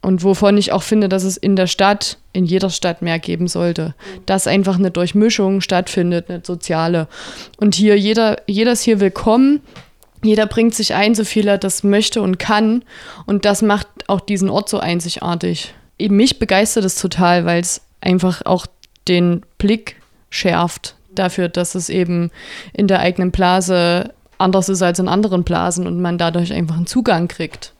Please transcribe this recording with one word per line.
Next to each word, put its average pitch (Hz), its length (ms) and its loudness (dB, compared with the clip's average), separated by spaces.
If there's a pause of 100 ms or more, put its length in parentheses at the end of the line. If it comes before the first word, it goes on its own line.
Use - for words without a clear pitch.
Und 185 220 0
wovon 202 340 4
ich 202 140 0
auch 180 140 -2
finde, 214 240 0
dass 185 160 0
es 185 120 -4
in 196 200 0
der 185 100 2
Stadt, 202 520 0 (140)
in 185 140 0
jeder 185 240 0
Stadt 170 320 -4
mehr 165 160 -2
geben 170 300 -4
sollte. 170 480 -4 (300)
Dass 190 200 0
einfach 190 320 2
eine 190 140 0
Durchmischung 196 680 0
stattfindet, 175 680 -2
eine 170 160 -10
soziale. 165 640 -2 (480)
Und 208 180 2
hier 208 240 4
jeder, 214 380 2 (100)
jeder 214 240 0
ist 240 120 0
hier 220 180 2
willkommen. 247 600 2 (600)
Jeder 214 240 4
bringt 226 300 0
sich 208 180 -4
ein, 208 220 2
so 214 80 0
viel 208 240 0
er 202 100 2
das 190 240 -4
möchte 202 400 2
und 190 160 -2
kann. 220 460 0 (420)
Und 196 180 -2
das 202 160 2
macht 208 280 2 (180)
auch 196 140 0
diesen 196 300 0
Ort 202 180 -2
so 202 100 -4
einzigartig. 170 960 -4 (240)
Mich 214 400 2
begeistert 208 460 2
es 185 100 -2
total, 175 500 2
weil's 170 360 -2 (200)
einfach 180 440 0
auch - 220 -2 (420)
den 175 340 2 (140)
Blick 220 460 -2 (280)
schärft - 680 -2 (180)
dafür, 180 340 -2
dass 175 280 -4
es 175 120 -6
eben 175 440 -2 (400)
in 196 160 2
der 190 100 4
eigenen 180 320 0
Blase 180 840 2 (240)
anders 190 320 2
ist 190 140 0
als 175 160 2
in 185 80 0
anderen 185 380 2
Blasen 175 420 -2
und 175 140 -4
man 175 180 -2
dadurch 170 340 0
einfach 165 240 -2
einen 170 120 -2
Zugang 185 400 0
kriegt. - 520 -10